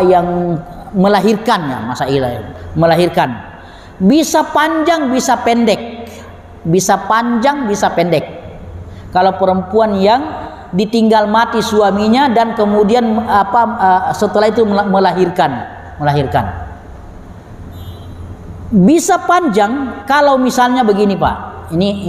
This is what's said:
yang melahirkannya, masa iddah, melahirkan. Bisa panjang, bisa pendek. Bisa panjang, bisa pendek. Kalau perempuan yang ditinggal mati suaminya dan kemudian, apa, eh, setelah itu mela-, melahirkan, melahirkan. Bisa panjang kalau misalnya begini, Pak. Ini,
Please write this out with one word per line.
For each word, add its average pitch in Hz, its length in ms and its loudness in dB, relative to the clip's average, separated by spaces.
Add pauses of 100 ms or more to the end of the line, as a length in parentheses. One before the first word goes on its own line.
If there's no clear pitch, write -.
yang 175 520 2 (340)
melahirkannya, 190 960 0
masa 123 160 -4
iddah, 127 480 -2 (240)
melahirkan. 165 560 2 (640)
Bisa 294 560 2
panjang, 311 560 0
bisa 247 320 0
pendek. 233 640 0 (640)
Bisa 185 400 2
panjang, 240 560 0
bisa 202 320 0
pendek. 170 320 0 (880)
Kalau 180 240 2
perempuan 190 640 0
yang 220 160 4 (560)
ditinggal 220 560 2
mati 226 320 0
suaminya 214 640 2
dan 226 320 0
kemudian, 214 640 2
apa, 202 380 2 (180)
eh, 185 220 4 (180)
setelah 208 320 2
itu 220 160 2
mela-, 202 200 0
melahirkan, 175 760 0 (320)
melahirkan. 139 640 -2 (2000)
Bisa 254 560 4
panjang 269 800 0
kalau 285 320 4
misalnya 254 480 2
begini, 202 320 2
Pak. - 560 -4
Ini, 180 180 0 (200)